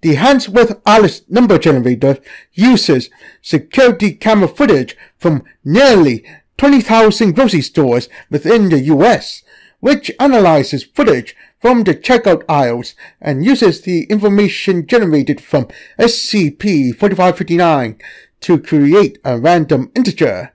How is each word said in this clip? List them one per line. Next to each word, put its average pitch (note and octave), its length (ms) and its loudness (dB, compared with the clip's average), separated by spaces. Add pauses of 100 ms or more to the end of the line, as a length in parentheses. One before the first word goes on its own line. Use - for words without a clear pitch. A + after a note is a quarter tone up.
The D#3+ 140 0
Handsworth A#3 720 0
Alice G#3 420 2
number G3+ 300 2
generator C3+ 580 0 (340)
uses G3 600 0 (320)
security G#3 720 0
camera G#3+ 340 0
footage D#3 500 -2 (220)
from D#3 240 -2 (200)
nearly E3+ 640 2 (320)
twenty C#4 240 2
thousand A3 540 0
grocery G3 260 0
stores B2+ 480 -2 (220)
within F#3+ 380 0
the D#3 100 2
U C#3+ 240 0
S, G#3+ 400 -2 (380)
which D4 280 -2 (100)
analyzes F3 640 0
footage F3 520 -2 (240)
from A#3+ 240 0
the F3+ 120 0
checkout A3+ 520 0
aisles B2 460 -2 (260)
and C#3+ 240 -4
uses G#3+ 380 0
the F3 240 -4
information G3+ 800 -2
generated D#3 560 0
from C3+ 260 -4 (300)
S A#3 180 0
C F3+ 360 -2
P D3 400 -2
forty-five F#3 460 0
fifty-nine D#3+ 600 -2 (440)
to E3 180 0
create D#3 680 0
a B2 140 -4
random D3+ 560 0
integer. C3 600 -4